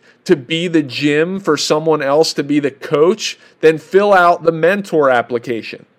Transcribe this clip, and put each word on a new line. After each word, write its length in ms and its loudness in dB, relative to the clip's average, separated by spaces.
to 80 4
be 320 -4
the 140 0
gym 580 -2
for 160 -2
someone 460 -2
else 320 0
to 100 -4
be 160 -2
the 100 -2
coach, 680 -2
then 160 4
fill 340 0
out 300 4
the 100 0
mentor 560 0
application. 800 -4